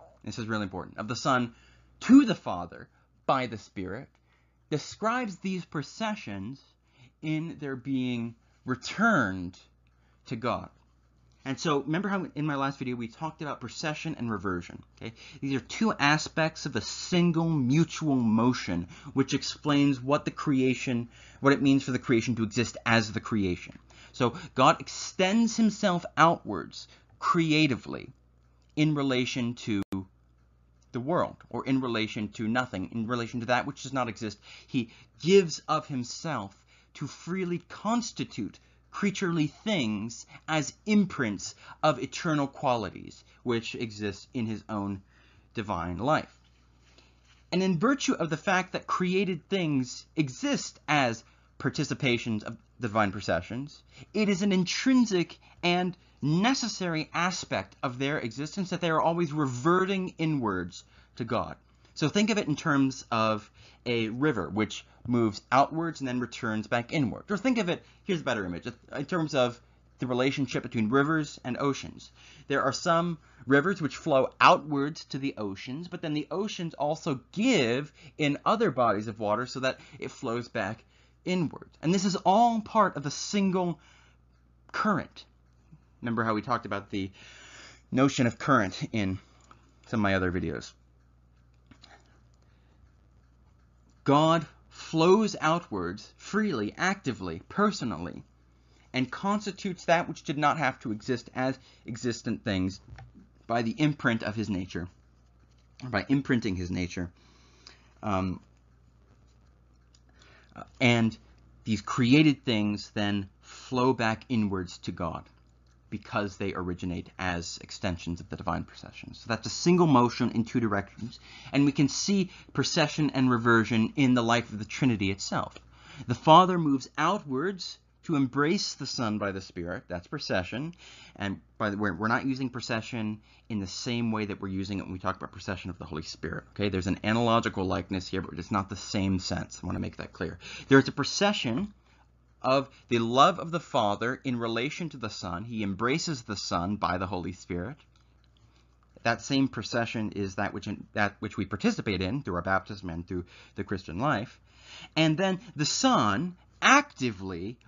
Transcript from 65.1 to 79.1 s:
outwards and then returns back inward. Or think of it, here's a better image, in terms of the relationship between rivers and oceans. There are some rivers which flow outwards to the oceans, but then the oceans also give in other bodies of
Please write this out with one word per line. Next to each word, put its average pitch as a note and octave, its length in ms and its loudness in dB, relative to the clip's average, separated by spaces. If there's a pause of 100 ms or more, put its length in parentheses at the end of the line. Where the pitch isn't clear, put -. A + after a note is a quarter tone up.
outwards D#3 480 2
and C3+ 80 -4
then B2 120 -2
returns A2 480 -4
back A#2+ 260 -2
inward. A#2 380 0
Or G3+ 60 0
think B3+ 200 2
of F#3 120 0
it, - 140 -2 (200)
here's F3 180 -2
a - 20 -14
better A2+ 220 0
image, F2 220 -6 (280)
in C#3 100 -4
terms D#3+ 280 -2
of B2 260 2 (380)
the - 80 -4
relationship C3 560 0
between A#2 280 0
rivers D3 540 2
and B2 160 -6
oceans. - 520 -6 (360)
There C#3 140 0
are C3 100 2
some E3+ 460 0 (300)
rivers D3 340 4
which - 160 -4
flow C3+ 320 4 (100)
outwards D3 640 4
to - 120 -6
the C3+ 200 -4
oceans, A#2 500 -8
but E3+ 160 -10
then D#3 100 -4
the D3 160 -4
oceans F3+ 460 -6
also D3 460 -2 (100)
give D3 600 2 (280)
in D3 260 2
other G#3+ 240 4
bodies A#2 380 2
of A2 120 -8